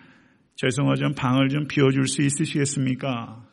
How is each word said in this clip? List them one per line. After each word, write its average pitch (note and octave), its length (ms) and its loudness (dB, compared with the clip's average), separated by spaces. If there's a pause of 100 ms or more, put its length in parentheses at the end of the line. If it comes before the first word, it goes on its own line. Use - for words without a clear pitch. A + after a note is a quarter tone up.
(560)
죄송하지만 C#3 600 0
방을 C3+ 340 2
좀 D3 180 -2
비워줄 C3+ 400 2
수 C#3+ 140 -2
있으시겠습니까?" C3+ 1300 -2